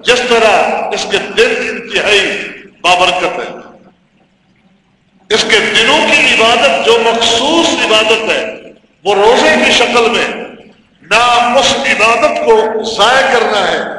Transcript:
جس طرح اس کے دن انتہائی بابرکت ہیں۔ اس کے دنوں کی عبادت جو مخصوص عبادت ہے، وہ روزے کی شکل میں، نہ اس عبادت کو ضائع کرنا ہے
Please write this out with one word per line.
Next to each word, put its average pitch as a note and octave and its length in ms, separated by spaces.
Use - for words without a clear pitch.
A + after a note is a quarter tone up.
جس B3 260
طرح A3+ 240
اس - 180
کے G3 60
دن A3+ 180
انتہائی G3+ 580
بابرکت F3+ 580
ہیں۔ A2+ 140
اس A3 200
کے A3 80
دنوں B3+ 380
کی D4 100
عبادت A#3+ 520
جو A3+ 200
مخصوص A#3 640
عبادت A3 440
ہے، C#3+ 140
وہ G3 100
روزے A#3 480
کی C4+ 100
شکل A#3 380
میں، E3+ 160
نہ A3 200
اس - 140
عبادت A#3 420
کو A3+ 100
ضائع B3+ 380
کرنا G#3+ 340
ہے E3 140